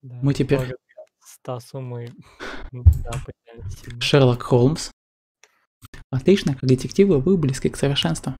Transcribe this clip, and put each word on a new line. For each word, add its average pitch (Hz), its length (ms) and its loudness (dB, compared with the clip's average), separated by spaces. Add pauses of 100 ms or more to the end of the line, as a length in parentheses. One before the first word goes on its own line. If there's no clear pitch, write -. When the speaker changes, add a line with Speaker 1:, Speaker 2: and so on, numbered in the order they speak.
Speaker 1:
Да, 123 200 -16
Speaker 2:
Мы 139 120 2
теперь 139 260 0
Speaker 1:
благодаря 127 180 -8 (420)
Стасу - 600 -14
мы, 120 320 -12 (300)
<laughs> - 280 -14
да, 120 400 4 (140)
поднялись - 540 -16
сильно. 120 220 -12
Speaker 2:
Шерлок 127 420 2
Холмс. 131 480 0 (1200)
Отлично, 160 420 2
как 131 160 -2
детективы 147 500 4
вы 185 180 2
близки 139 320 0
к - 60 -8
совершенству. 139 640 -2